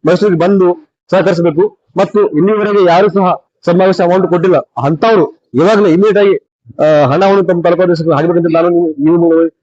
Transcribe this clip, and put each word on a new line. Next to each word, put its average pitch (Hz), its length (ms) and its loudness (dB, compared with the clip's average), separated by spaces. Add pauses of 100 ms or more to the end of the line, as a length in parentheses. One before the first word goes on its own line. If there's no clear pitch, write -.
ಮೈಸೂರಿಗೆ 180 340 -2
ಬಂದು 180 500 -2 (220)
ಸಹಕರಿಸಬೇಕು. 175 680 -2 (180)
ಮತ್ತು 196 320 -2
ಇಲ್ಲಿವರೆಗೆ 202 580 -2
ಯಾರು 180 220 2
ಸಹ 180 360 -2 (200)
ಸಮಾವೇಶ 180 360 0
ಅಮೌಂಟ್ 180 260 0
ಕೊಟ್ಟಿಲ್ಲ, 180 300 0
ಅಂಥವ್ರು 151 960 -2
ಇವಾಗಲೇ 202 360 2
ಇಮಿಡಿಯೇಟ್ 196 280 2
ಆಗಿ 196 340 0 (260)
ಆ, 147 80 0 (200)
ಹಣವನ್ನು 190 380 0
ತಮ್ಮ 175 180 -2
ತಲುಪಲು 170 520 0
ಹಾಕಿಬೇಕಂತ 165 380 0
ನಾನು 165 160 0 (300)
ನೀವು 170 300 2 (340)